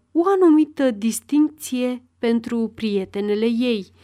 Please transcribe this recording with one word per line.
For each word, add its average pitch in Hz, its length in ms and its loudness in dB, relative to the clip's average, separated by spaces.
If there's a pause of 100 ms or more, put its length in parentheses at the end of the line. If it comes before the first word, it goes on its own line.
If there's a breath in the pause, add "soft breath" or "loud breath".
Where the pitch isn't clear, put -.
(120)
o 320 140 0
anumită 311 640 4
distincție 247 1120 -2 (160)
pentru 233 560 -2
prietenele 208 680 -2
ei. 233 460 -2 (120)